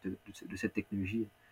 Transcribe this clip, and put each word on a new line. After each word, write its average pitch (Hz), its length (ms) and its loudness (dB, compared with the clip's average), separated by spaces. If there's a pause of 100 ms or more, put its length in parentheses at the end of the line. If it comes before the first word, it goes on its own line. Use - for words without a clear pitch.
de 95 120 0 (160)
ce-, - 140 -12
de 95 100 -6
cette 107 160 2
technologie 104 560 2 (240)